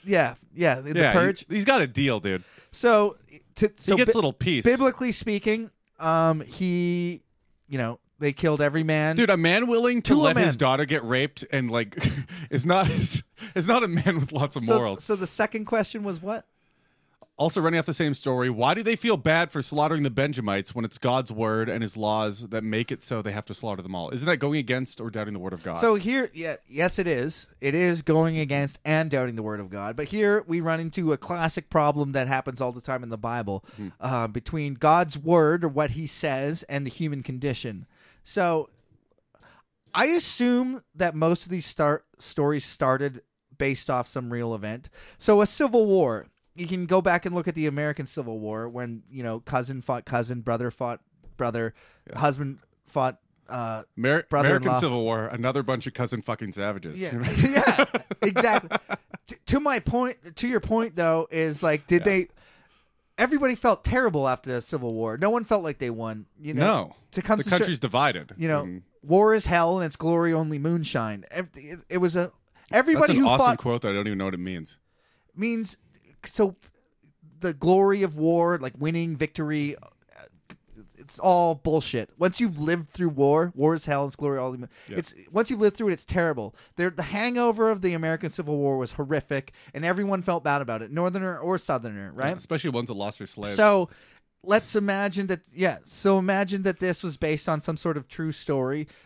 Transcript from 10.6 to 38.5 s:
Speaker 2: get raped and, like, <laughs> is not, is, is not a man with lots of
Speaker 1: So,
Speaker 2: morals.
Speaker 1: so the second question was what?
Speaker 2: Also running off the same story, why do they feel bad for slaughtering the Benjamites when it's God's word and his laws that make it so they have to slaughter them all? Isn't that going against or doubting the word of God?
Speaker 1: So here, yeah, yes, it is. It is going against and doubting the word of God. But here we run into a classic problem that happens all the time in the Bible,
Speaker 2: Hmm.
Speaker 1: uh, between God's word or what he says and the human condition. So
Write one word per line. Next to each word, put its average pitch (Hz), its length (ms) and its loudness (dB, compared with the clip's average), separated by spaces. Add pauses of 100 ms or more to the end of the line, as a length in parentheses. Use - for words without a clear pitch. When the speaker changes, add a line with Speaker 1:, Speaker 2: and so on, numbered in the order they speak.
Speaker 2:
get 139 200 -2
raped 127 460 -2
and, 131 200 0
like, 113 260 -2 (300)
<laughs> 170 220 -14
is 135 160 0
not, 180 240 4
is, - 340 0 (320)
is 175 120 0
not 240 160 4
a 208 40 0
man 165 320 2
with 139 140 -2
lots 139 220 -2
of 123 80 -4
Speaker 1:
So, 113 140 6
Speaker 2:
morals. 101 260 -2
Speaker 1:
so 214 120 -2
the 185 120 -4
second 214 380 -4
question 214 380 -2
was 180 180 -6
what? 208 240 -8 (920)
Speaker 2:
Also 160 220 0
running 165 180 2
off 160 80 0
the 160 80 -4
same 147 200 0
story, 127 360 0
why 123 240 2
do 220 80 -4
they 220 140 0
feel 220 220 0
bad 160 340 2
for 147 100 -6
slaughtering 151 420 0
the 135 60 0
Benjamites 113 640 -2
when 113 120 -6
it's - 120 -10
God's 127 360 0
word 110 340 0
and 117 160 -4
his 110 140 -8
laws 107 500 -2
that 110 160 -6
make 110 300 -2
it - 100 -12
so 113 180 -6
they 101 120 -6
have 104 140 -6
to 104 60 -12
slaughter 101 280 -8
them 92 120 -10
all? 85 180 -6
Isn't 131 140 -6
that 165 120 0
going 143 200 -2
against 127 440 -4
or 113 80 -8
doubting 107 240 -8
the 95 80 -8
word 95 100 -8
of 87 100 -10
God? 85 180 -8
Speaker 1:
So 220 160 2
here, 233 380 -2
yeah, 160 220 -8 (140)
yes, 156 280 -2
it 180 100 0
is. 147 400 -4 (120)
It 139 160 0
is 170 260 2
going 160 360 4
against 143 480 -2
and 156 260 0
doubting 127 240 0
the 110 80 -6
word 107 160 -6
of 95 100 -10
God. 104 280 -8
But 147 100 -6
here 208 400 2
we 170 140 0
run 160 180 0
into 165 320 -2
a 139 60 2
classic 170 520 -4
problem 147 440 2
that 131 160 0
happens 131 320 -2
all 123 100 -2
the 123 80 -10
time 127 240 -6
in 117 60 -12
the 113 80 -8
Bible, 107 480 -4 (100)
Speaker 2:
Hmm. 104 120 -10 (120)
Speaker 1:
uh, 123 280 -2
between 143 480 -6
God's 156 420 4
word 165 480 4
or - 20 2
what 143 240 0
he 151 160 -6
says 143 600 -4
and 139 160 -4
the 127 40 -6
human 147 320 -6
condition. 127 640 -6 (380)
So 170 460 0 (1200)